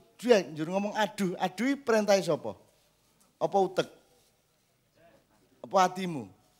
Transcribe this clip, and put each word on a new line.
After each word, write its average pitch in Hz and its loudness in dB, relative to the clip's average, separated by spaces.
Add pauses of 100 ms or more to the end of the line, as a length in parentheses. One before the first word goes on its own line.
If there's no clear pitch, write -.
(200)
dia 208 4
njur 156 -8
ngomong 196 -4
aduh, 202 -2
aduh 190 -4
iki 277 -4
perintahe 208 2
sapa? 143 -4 (880)
Apa 165 0
utek? 185 0 (1800)
Apa 185 4
atimu? 175 -6 (300)